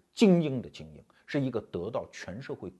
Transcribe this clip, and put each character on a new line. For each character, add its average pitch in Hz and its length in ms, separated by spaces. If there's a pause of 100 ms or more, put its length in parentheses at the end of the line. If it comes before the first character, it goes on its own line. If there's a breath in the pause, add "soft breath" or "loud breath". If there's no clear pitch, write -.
(140)
精 180 280
英 135 200
的 - 60
精 78 260
英， - 100 (220 soft breath)
是 - 120
一 131 120
个 113 100
得 92 300
到 101 200
全 - 300
社 135 140
会 92 260